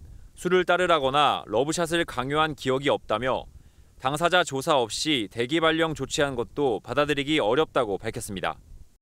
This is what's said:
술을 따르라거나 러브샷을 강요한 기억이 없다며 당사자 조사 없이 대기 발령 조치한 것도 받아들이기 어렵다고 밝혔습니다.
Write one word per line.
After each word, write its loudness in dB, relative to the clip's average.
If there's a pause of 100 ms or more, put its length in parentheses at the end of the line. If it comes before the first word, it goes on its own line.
(360)
술을 2
따르라거나 2
러브샷을 0
강요한 -2
기억이 -2
없다며 0 (560)
당사자 2
조사 0
없이 0
대기 -2
발령 2
조치한 -2
것도 -2
받아들이기 0
어렵다고 0
밝혔습니다. -6 (440)